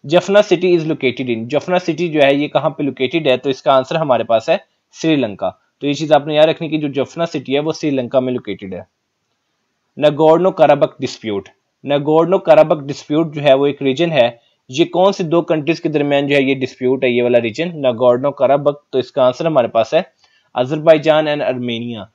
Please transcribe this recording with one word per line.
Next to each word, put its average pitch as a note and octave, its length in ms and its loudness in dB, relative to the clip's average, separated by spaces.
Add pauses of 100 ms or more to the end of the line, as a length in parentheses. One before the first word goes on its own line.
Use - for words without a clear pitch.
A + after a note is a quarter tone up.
"Jaffna G3 460 2
city F3 260 2
is D#3 140 -2
located C3 340 -4
in," A#2 240 -4
Jaffna F3+ 380 -2
city E3+ 200 -4
जो D#3 120 -2
है C#3 160 4
ये C#3+ 120 -4
कहाँ D3 220 -2
पे D3 120 -10
लोकेटेड C#3 460 -2
है, B2+ 80 2
तो C3 140 -4
इसका C#3 220 -2
आंसर C3 240 0
हमारे B2+ 280 0
पास A2+ 260 -2
है F#3 160 -2 (260)
श्रीलंका। A2 680 -2 (220)
तो C#3 60 -6
ये C#3+ 80 -2
चीज D3+ 180 -2
आपने D3 240 0
याद D#3 120 6
रखनी D#3+ 200 -6
कि D#3 100 -4
जो C#3 260 -4
जफना E3+ 200 -6
सिटी C#3+ 280 -8
है C#3+ 80 0
वो D#3 120 -4
श्रीलंका C3 480 -2
में B2+ 120 -4
लोकेटेड G2 420 -10
है। E2 120 -14 (1120)
Nagorno D#3 600 4
Karabakh D3 460 2
dispute, G2+ 360 -6 (440)
Nagorno D#3 640 2
Karabakh D#3 320 6
dispute D3 440 -4
जो D3+ 160 -8
है C#3+ 140 4
वो C#3 120 2
एक C#3 160 -4
रीजन C#3 280 0
है, A#2+ 300 0 (300)
ये C3+ 140 0
कौन F3+ 280 2
सी G3 120 -4
दो E3 180 0
कंट्रीज D#3+ 380 -2
के - 80 -6
दरमियान C#3+ 380 0
जो C#3 80 0
है C#3 100 2
ये C3+ 100 0
डिस्प्यूट C3 500 -2
है, B2 80 2
ये A#2+ 100 0
वाला A#2+ 160 2
रीजन A#2 320 -2
Nagorno C3 640 0 (100)
Karabakh, C#3+ 320 0 (180)
तो C3 60 -2
इसका B2+ 260 -2
आंसर B2+ 220 0
हमारे D#3 220 0
पास - 260 -2
है F3+ 180 -2 (440)
अजरबैजान D3+ 720 2
and D3 220 -2
Armenia। A#2+ 560 -6 (100)